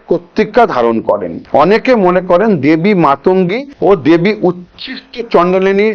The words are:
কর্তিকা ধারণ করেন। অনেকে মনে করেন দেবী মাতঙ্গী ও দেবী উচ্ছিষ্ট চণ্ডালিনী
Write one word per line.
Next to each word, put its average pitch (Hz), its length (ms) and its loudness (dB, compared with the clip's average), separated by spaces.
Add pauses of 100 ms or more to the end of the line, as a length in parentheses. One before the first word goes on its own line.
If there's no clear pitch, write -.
কর্তিকা 208 600 -2
ধারণ 120 340 0
করেন। 101 320 -4 (200)
অনেকে 208 440 2
মনে 180 260 0
করেন 180 340 0
দেবী 160 380 0
মাতঙ্গী 185 640 0 (220)
ও 156 140 2
দেবী 165 360 2 (100)
উচ্ছিষ্ট 180 720 -8 (160)
চণ্ডালিনী 190 640 2